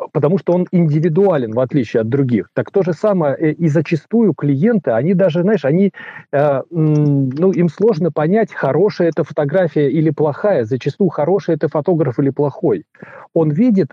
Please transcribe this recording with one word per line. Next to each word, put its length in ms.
потому 260
что 160
он 180
индивидуален, 800
в 60
отличие 420
от 80
других. 440
Так 180
то 120
же 100
самое, 420
э, 160
и 160
зачастую 680
клиенты, 580
они 220
даже, 280
знаешь, 220
они, 280
э, 300
м, 580
ну, 220
им 180
сложно 420
понять, 400
хорошая 580
это 140
фотография 680
или 200
плохая. 540
Зачастую 460
хороший 460
это 120
фотограф 520
или 100
плохой. 540
Он 160
видит, 420